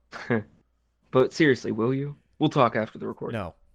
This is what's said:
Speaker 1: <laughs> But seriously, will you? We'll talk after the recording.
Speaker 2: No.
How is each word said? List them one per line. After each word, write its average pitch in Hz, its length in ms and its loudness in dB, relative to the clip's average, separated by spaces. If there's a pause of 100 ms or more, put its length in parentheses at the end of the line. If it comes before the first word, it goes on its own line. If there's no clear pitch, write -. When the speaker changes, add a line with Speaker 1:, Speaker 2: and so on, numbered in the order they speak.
(300)
Speaker 1:
<laughs> 113 140 0 (680)
But 131 200 4
seriously, 131 400 2
will 110 220 0
you? 143 240 -6 (220)
We'll 151 100 2
talk 127 260 4
after 110 240 -4
the 110 80 -8
recording. 110 320 -8
Speaker 2:
No. 87 160 -10 (200)